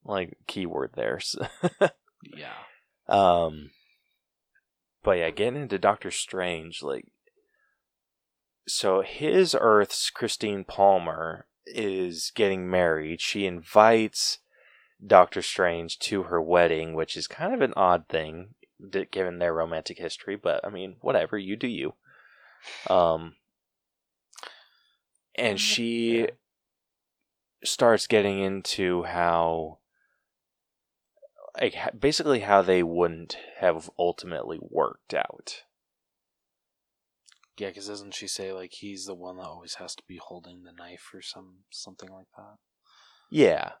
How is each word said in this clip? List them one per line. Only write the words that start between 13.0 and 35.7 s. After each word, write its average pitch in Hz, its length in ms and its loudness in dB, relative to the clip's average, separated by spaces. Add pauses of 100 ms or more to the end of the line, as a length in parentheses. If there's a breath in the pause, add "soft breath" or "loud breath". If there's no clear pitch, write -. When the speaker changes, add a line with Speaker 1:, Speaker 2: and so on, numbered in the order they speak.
Speaker 1:
She 101 240 -2
invites 107 920 4 (680 soft breath)
Doctor 95 380 8
Strange 85 580 -2
to 98 240 -2
her 85 160 0
wedding, 82 540 4
which 80 220 -4
is 78 100 -8
kind 180 260 -6
of 254 80 -2
an 127 140 0
odd 90 340 4
thing, 80 460 -6 (340)
d-, 95 220 -4
given 90 300 -4
their 85 120 0
romantic 82 460 -4
history, 90 380 -8
but, 87 280 -2
I - 60 -6
mean, 95 300 -12
whatever, 107 360 0
you 98 200 -6
do 120 100 -6
you. 78 280 -6 (920 loud breath)
Um, 85 460 2 (2000 loud breath)
and 107 240 0
Speaker 2:
Mm, - 20 -2
Speaker 1:
she 117 600 0
Speaker 2:
yeah. 120 60 0 (1400)
Speaker 1:
starts 117 420 4
getting 101 320 2
into 95 640 -2
how, 85 760 -2 (1800)
like, - 140 -2
ha-, - 240 -8
basically 143 420 0
how 101 220 6
they 90 200 4
wouldn't 85 540 -2 (220)
have 82 400 0
ultimately 87 640 -4
worked - 520 -4
out. - 520 -6 (1900)